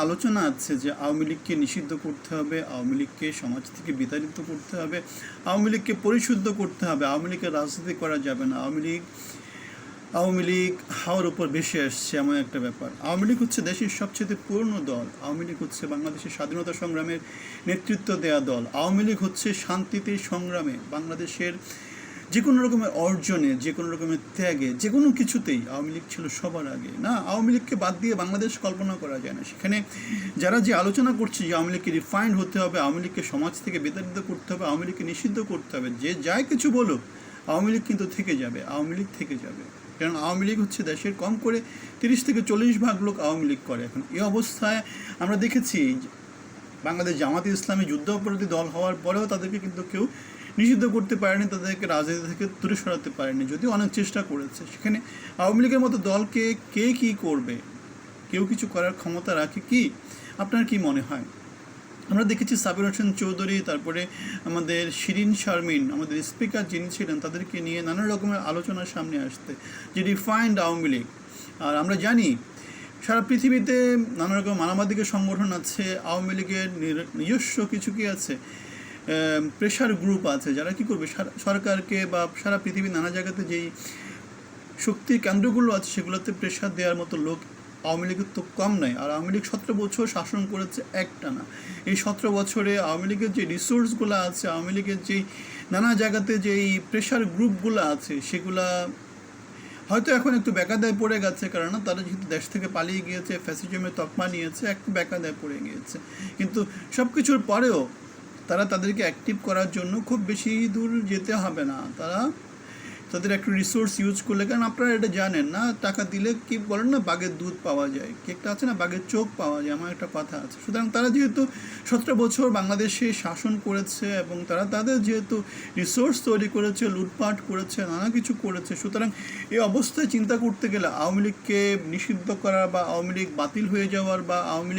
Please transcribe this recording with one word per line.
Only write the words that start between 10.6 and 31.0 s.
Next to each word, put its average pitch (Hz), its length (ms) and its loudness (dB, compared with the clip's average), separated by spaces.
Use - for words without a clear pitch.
হাওয়ার 180 300 2
উপর 170 140 -2
ভেসে 160 320 0
আসছে - 300 -4
এমন 143 260 4
একটা 127 220 -4
ব্যাপার। 123 240 -6
আওয়ামী 180 240 2
লীগ 247 140 6
হচ্ছে 233 160 0
দেশের 196 300 -2
সবচেয়ে 202 360 -4
পুরনো 208 320 0
দল, 120 140 -4
আওয়ামী 151 260 -4
লীগ 156 140 -6
হচ্ছে - 200 -8
বাংলাদেশের 151 420 -6
স্বাধীনতা 165 460 -4
সংগ্রামের 165 380 -2
নেতৃত্ব 190 420 0
দেয়া 151 160 4
দল, 120 140 0
আওয়ামী 190 240 4
লীগ 214 220 4
হচ্ছে 190 220 -2
শান্তিতে 196 480 -2
সংগ্রামে, 175 460 -2
বাংলাদেশের 165 600 -4
যে 240 80 6
কোনো 254 240 8
রকমের 233 260 2
অর্জনে, 175 460 2
যে 160 120 0
কোনো 170 160 -4
রকমের 160 280 -2
ত্যাগে, 151 340 2
যে 214 140 2
কোনো 294 120 8
কিছুতেই 151 420 2
আওয়ামী 147 220 -4
লীগ 165 180 -8
ছিল 170 100 -8
সবার 165 260 -4
আগে। 127 160 -8
না, 233 80 2
আওয়ামী 226 240 4
লীগকে 247 280 0
বাদ 185 180 2
দিয়ে 226 200 2
বাংলাদেশ 196 300 0
কল্পনা 190 380 -2
করা 139 200 -6
যায় 131 140 -6
না। - 120 -8
সেখানে 202 280 0
যারা 185 220 4
যে 220 120 6
আলোচনা 240 380 4